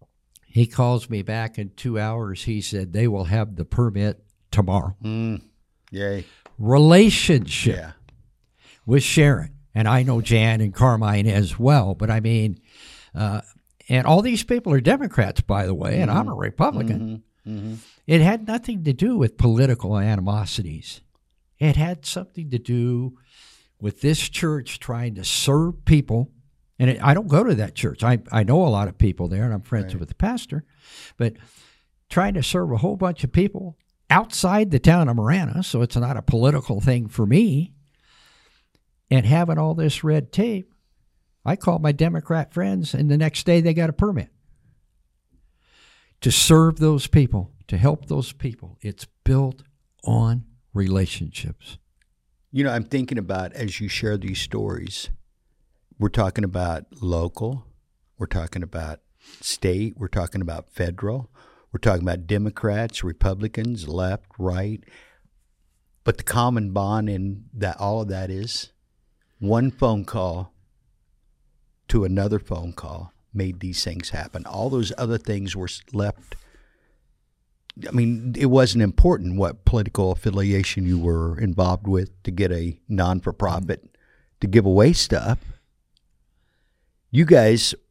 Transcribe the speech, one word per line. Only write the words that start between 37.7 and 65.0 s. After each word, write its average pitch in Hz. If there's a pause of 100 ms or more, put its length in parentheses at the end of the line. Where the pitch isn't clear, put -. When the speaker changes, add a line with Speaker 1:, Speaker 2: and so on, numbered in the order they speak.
Speaker 1:
and 131
having 160
all 156
this 156
red 151
tape, 202 (720)
I 160
called 170
my 147
Democrat 160
friends, 185
and 147
the 143
next 156
day 170
they 165
got 165
a -
permit 190 (1900)
to 120
serve 160
those 156
people, 110 (160)
to 98
help 139
those 139
people. 113
It's - (180)
built 135 (420)
on 113 (280)
relationships. 95 (760)
Speaker 2:
You 139
know, 135
I'm 117
thinking 127
about, 92
as 110
you 104
share 107
these 95
stories, - (880)
we're 104
talking 101
about 90 (160)
local, 92 (520)
we're -
talking 87
about 80 (400)
state, 98
we're 95
talking 92
about 85
federal, 98 (420)
we're -
talking 92
about 87
Democrats, 104
Republicans, 107
left, 92 (120)
right. 95 (1200)